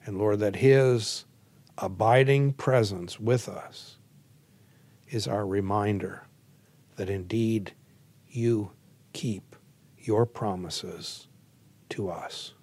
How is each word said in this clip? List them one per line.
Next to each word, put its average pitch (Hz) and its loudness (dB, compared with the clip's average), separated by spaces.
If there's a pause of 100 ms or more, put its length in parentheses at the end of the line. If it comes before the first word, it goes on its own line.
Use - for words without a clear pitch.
And 101 -8
Lord, 104 2
that 101 0
his 131 4 (500)
abiding 135 4
presence 101 0
with 117 0
us - -16 (1080)
is 113 -4
our 104 -2
reminder 98 -2 (720)
that 95 -6
indeed 104 -2 (520)
you 117 -2 (420)
keep - -8 (420)
your 110 2
promises 90 -8 (600)
to 98 -6
us. - -10